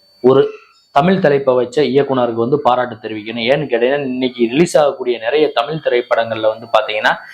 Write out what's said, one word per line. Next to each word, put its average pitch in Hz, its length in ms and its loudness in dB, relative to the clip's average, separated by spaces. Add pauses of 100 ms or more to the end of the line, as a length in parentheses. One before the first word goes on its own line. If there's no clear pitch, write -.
(200)
ஒரு 131 280 4 (420)
தமிழ் 175 280 2
தலைப்பை 139 360 2
வச்ச 123 280 0
இயக்குனருக்கு 127 600 0
வந்து 135 180 0
பாராட்டு 120 340 0
தெரிவிக்கணும். 110 500 -8
ஏன்னு 143 200 0
கேட்டீங்கன்னா, 123 400 0
இன்னைக்கு 127 420 -2
ரிலீஸ் 160 320 2
ஆகக்கூடிய 131 400 0
நிறைய 147 360 0
தமிழ் 156 300 -2
திரைப்படங்கள்ல 113 640 0
வந்து 113 180 -6
பாத்தீங்கன்னா 110 460 0 (220)